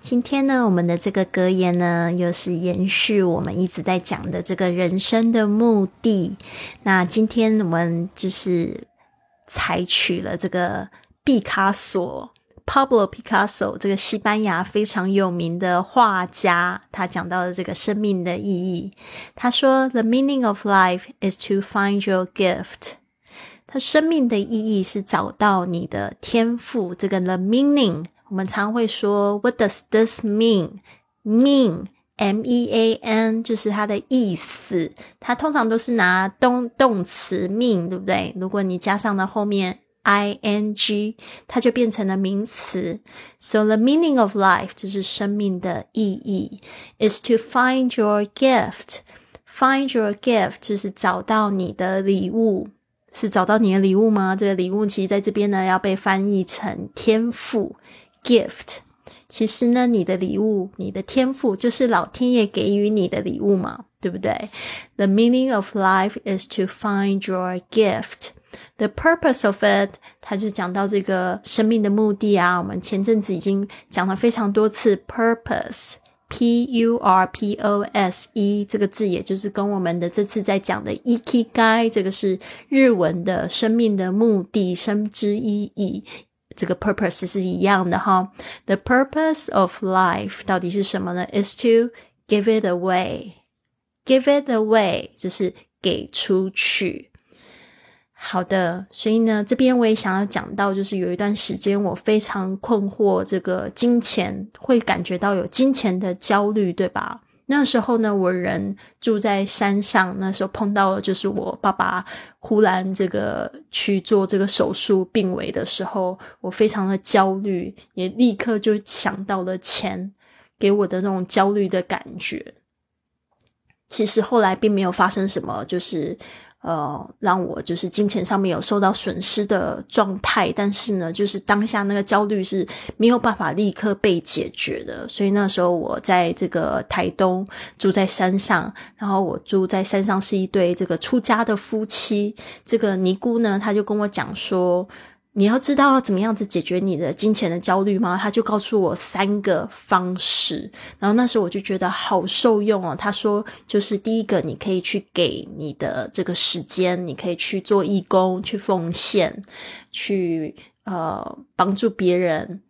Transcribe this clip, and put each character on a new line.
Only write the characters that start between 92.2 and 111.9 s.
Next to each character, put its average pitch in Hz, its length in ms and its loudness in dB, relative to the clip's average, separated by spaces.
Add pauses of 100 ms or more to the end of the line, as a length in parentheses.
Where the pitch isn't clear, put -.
give 208 140 2
it 220 220 2
away。 180 680 -2 (720)
Give 262 180 4
it 285 260 2
away， 220 680 2
就 185 120 -8
是 185 240 -2 (280)
给 - 320 -2
出 190 360 0
去。 - 600 -2 (1120)
好 185 200 -4
的， 180 480 -2
所 - 200 -2
以 220 60 4
呢， 220 260 2
这 208 120 0
边 254 200 4
我 240 80 4
也 220 120 4
想 196 180 -2
要 196 100 0
讲 - 320 -6
到， 196 160 0
就 196 120 -2
是 196 140 -4
有 180 140 -2
一 180 40 -4
段 202 200 0
时 - 220 -2
间 202 260 0
我 185 120 -2
非 214 240 2
常 190 380 -4
困 202 300 0
惑 196 360 2
这 190 160 -2
个 185 340 -4
金 240 260 4
钱， 196 480 -2 (120)
会 247 200 2
感 175 240 -2
觉 180 140 -4
到 196 160 0
有 185 140 0
金 262 260 2
钱 190 260 0
的 185 140 -2
焦 202 380 0
虑， 202 200 2
对 180 160 0
吧？ - 320 -6 (280)
那 277 180 4
时 247 140 4
候 233 180 0
呢， 214 180 2
我 185 160 2
人 185 460 -2 (220)
住 214 200 0
在 202 240 0
山 202 380 0
上， 185 380 0
那 190 120 -2
时 190 120 -4
候 190 100 -4
碰 202 180 -2
到 196 200 4
了 196 100 -2
就 190 140 0
是 190 120 -4
我 196 360 -4
爸 196 80 2
爸 185 340 -2 (320)